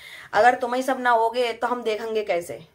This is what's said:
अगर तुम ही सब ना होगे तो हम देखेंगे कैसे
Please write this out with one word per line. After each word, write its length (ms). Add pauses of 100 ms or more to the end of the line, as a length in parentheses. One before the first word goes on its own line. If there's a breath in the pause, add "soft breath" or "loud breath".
(340 loud breath)
अगर 220
तुम 180
ही 100
सब 160
ना 120
होगे 420
तो 140
हम 160
देखेंगे 400
कैसे 360 (160)